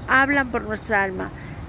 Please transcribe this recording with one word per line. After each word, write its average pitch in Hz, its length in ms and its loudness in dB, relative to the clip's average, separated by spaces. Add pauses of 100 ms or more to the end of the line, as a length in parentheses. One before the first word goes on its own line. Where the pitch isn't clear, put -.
hablan 269 440 4
por 233 120 -2
nuestra 208 400 0
alma. 185 280 -4 (380)